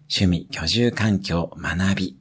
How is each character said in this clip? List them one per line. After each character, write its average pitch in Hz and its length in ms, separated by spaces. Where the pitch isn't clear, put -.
趣 - 160
味、 87 240
居 - 160
住 113 260
環 107 280
境、 85 380
学 90 380
び、 95 260